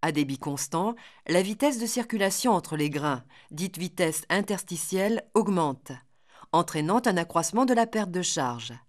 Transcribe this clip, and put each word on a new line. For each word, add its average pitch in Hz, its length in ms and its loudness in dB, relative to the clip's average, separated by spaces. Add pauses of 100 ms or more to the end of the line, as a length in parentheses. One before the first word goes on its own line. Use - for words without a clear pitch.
À 156 100 0
débit 139 260 0
constant, 165 560 -4 (320)
la 175 160 4
vitesse 220 380 0
de 233 60 -2
circulation 226 640 0
entre 170 240 0
les 151 140 0
grains, 143 340 -2 (260)
dite 180 260 -6
vitesse 165 520 -2
interstitielle, 190 960 -2 (100)
augmente, 175 560 0 (640)
entraînant 165 540 2
un 196 100 4
accroissement 170 480 0
de 254 100 4
la 226 140 4
perte 214 240 -2
de 180 100 -2
charge. 120 500 -4 (160)